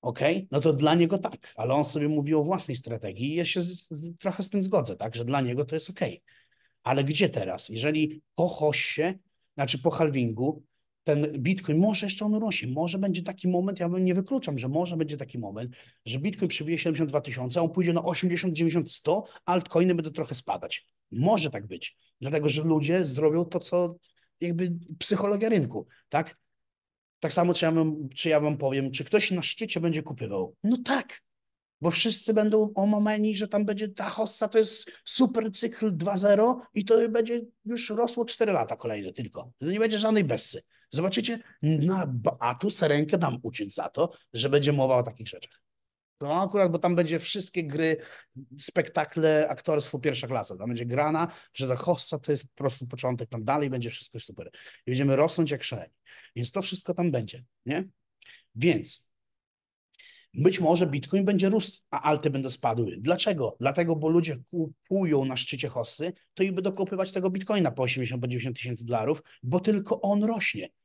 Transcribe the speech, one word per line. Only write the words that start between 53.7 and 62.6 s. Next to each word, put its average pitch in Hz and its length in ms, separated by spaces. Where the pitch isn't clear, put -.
wszystko - 300
super. 92 300
I 123 60
będziemy 135 240
rosnąć 156 360
jak 135 120
szaleni. 98 300
Więc 120 160
to 196 100
wszystko 185 320
tam 175 180
będzie, 127 320
nie? 170 240
Więc 127 520
być 185 260
może 170 280
Bitcoin 147 380
będzie 190 240
rósł, 202 320
a 147 100
alty 151 280
będą 135 200
spadły. 113 500